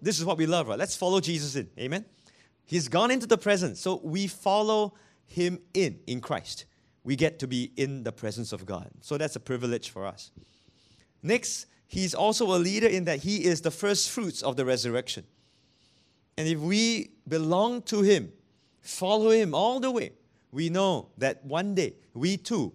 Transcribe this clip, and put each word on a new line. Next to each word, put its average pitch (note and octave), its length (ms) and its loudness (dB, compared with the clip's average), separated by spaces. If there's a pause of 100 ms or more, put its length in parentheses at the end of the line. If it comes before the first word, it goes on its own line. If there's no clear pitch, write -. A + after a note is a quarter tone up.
this E3 160 0
is E3 60 -4
what F3+ 120 0
we D#3+ 100 2
love, D#3+ 200 2
right? G#2+ 100 -4
Let's F#3+ 200 -4
follow F#3 240 2
Jesus D3 340 -4
in. A#2+ 240 -6
Amen? D#3+ 280 -6 (600)
He's D#3+ 220 -2
gone G#3 240 4
into A#3+ 160 0
the A3+ 100 6
presence, F3+ 420 0
so F#3 220 -2
we F#3 240 -4
follow G#3+ 680 2 (300)
him F3 360 -2 (120)
in, F3 360 0
in B2 120 -4
Christ. - 440 -8 (400)
We C3+ 100 -2
get D#3 240 0
to C#3 80 -6
be B2 300 -4
in C3+ 260 -4
the A#2 80 -6
presence A2 420 -8
of F#2+ 140 -12
God. F#2 240 -10 (100)
So - 160 -6
that's D3 200 -4
a A#2+ 40 -12
privilege A#2+ 500 -4
for F#2+ 140 -10
us. - 280 -12 (880)
Next, - 440 -2 (200)
he's F3+ 300 -4
also G#3+ 360 2
a F3+ 60 6
leader G3+ 300 2
in F#3 160 0
that D#3 160 -2
he F#3+ 240 0
is E3+ 160 4
the D#3+ 100 -2
first G3+ 400 0
fruits G#3+ 320 -6
of B2+ 140 -2
the C3+ 80 0
resurrection. B2 600 -2 (1120)
And D#3 100 -2
if D#3+ 140 0
we G#3 500 2 (160)
belong F3 560 0
to G#3 200 0
him, F3 300 4 (480)
follow G#3+ 500 2
him G#3 260 4
all A#3+ 240 2
the C4 100 0
way, G#3+ 220 -2 (400)
we D#3 160 -2
know F3+ 500 2
that C3 260 -2
one F3 300 -2
day E3 220 0 (180)
we E3+ 220 -2
too E3+ 380 -2